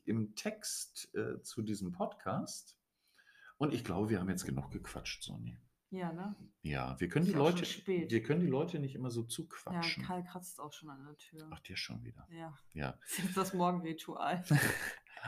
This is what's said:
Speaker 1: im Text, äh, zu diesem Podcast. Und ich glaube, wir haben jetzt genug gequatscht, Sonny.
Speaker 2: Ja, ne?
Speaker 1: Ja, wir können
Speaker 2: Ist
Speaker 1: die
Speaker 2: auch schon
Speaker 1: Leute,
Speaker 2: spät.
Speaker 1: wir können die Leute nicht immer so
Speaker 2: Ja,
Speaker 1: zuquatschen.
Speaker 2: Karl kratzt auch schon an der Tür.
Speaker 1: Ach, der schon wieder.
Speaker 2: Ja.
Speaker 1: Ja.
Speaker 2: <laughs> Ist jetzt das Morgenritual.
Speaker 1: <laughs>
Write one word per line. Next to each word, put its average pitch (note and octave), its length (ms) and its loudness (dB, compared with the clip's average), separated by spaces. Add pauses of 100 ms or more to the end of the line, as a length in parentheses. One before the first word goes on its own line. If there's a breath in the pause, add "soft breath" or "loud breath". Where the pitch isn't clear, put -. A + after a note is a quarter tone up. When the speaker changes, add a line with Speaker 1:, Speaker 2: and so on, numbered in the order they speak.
Speaker 1:
im A2 300 0
Text, - 800 -6
äh, - 260 -2
zu - 200 -6
diesem G2+ 320 -2
Podcast. - 840 -4 (800 soft breath)
Und D3 160 2
ich - 100 0
glaube, G2+ 260 2
wir G#2 100 4
haben F#2 100 2
jetzt F2 160 0
genug C2+ 260 -2
gequatscht, - 520 -8
Sonny. A#2 360 -8 (320)
Speaker 2:
Ja, F3+ 220 -2
ne? G3 220 -4 (280)
Speaker 1:
Ja, C2+ 380 0
wir F2 80 4
können E3 160 6
Speaker 2:
Ist G3+ 80 6
Speaker 1:
die D3+ 40 2
Speaker 2:
auch C#3+ 100 8
schon F3 100 6
Speaker 1:
Leute, E3 80 0
Speaker 2:
spät. F3 440 0
Speaker 1:
wir A2+ 140 4
können D#3 160 4
die F3+ 80 6
Leute D3 320 2
nicht C3 160 -2
immer B2+ 160 -2
so A#2 120 0
Speaker 2:
Ja, A#2 40 -8
Speaker 1:
zuquatschen. - 760 -2
Speaker 2:
Karl F3+ 200 -2
kratzt - 380 -12
auch D3+ 100 -8
schon D#3 180 -14
an C3+ 160 -14
der D3 120 -16
Tür. D#3 340 -16
Speaker 1:
Ach, D#3+ 80 -10
der - 160 -10
schon A#2 300 -6
wieder. - 260 -14
Speaker 2:
Ja. E3 260 -10 (160)
Speaker 1:
Ja. C#2+ 260 -2
Speaker 2:
<laughs> - 60 -20
Ist - 140 -4
jetzt F#3 180 -2
das F#3 160 2
Morgenritual. F3 960 0
Speaker 1:
<laughs> D3+ 60 10 (720 loud breath)